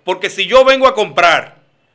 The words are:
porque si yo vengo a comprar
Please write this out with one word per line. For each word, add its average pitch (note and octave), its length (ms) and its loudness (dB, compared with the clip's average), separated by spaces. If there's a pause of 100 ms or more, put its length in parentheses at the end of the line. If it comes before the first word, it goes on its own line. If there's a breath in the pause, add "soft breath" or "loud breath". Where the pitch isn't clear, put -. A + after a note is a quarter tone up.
porque F3+ 240 -8
si F#3+ 180 -8
yo B3+ 180 4
vengo C4 240 2
a - 60 -2
comprar E3+ 640 -2 (360)